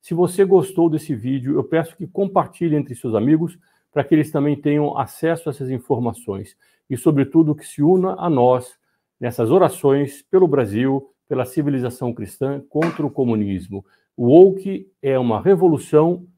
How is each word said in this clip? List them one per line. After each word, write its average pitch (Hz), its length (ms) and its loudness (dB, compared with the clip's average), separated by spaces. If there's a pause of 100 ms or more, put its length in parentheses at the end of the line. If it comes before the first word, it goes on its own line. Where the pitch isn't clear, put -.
Se - 120 -8
você 180 300 2
gostou 180 460 2
desse 151 260 -4
vídeo, 131 400 -4
eu 139 80 0
peço 160 320 -4
que 180 120 -14
compartilhe 175 680 -2
entre 135 200 -4
seus 117 200 -6
amigos 156 420 0 (340)
para 143 120 -2
que 156 100 0
eles 151 180 0
também 143 280 -2
tenham 147 380 -2
acesso 160 500 -4
a 151 40 -4
essas 127 180 -10
informações 117 880 -6 (320)
e, 131 80 -6
sobretudo, 151 580 2
que - 100 -20
se - 160 -8
una 180 340 2
a 175 140 -6
nós 127 440 2 (460)
nessas 117 320 -2
orações 143 720 0
pelo 185 240 2
Brasil, 135 600 -2 (200)
pela 127 160 -4
civilização 131 680 -4
cristã, 135 540 -8
contra 160 380 -4
o 139 40 -6
comunismo. 101 760 -4 (320)
O 120 100 0
woke 190 640 4 (100)
é 135 160 0
uma 117 240 0
revolução 170 840 2 (100)